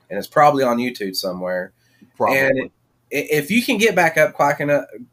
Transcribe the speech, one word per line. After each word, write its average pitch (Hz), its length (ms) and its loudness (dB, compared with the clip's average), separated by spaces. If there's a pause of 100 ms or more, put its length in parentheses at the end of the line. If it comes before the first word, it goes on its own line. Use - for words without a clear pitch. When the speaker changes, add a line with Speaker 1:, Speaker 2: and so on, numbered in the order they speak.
(100)
Speaker 1:
and 98 80 -6
it's 98 100 -8
probably 147 360 4
on 120 140 2
YouTube 120 380 -6
somewhere. 92 560 -6 (440)
Speaker 2:
Probably. 127 220 2
Speaker 1:
And 135 220 0
i-, 123 80 -10 (600)
if 151 200 0
you 233 120 2
can 233 160 -2
get 214 160 2
back 170 240 2
up 151 160 2
quick 147 260 0
enough, 143 240 0 (280)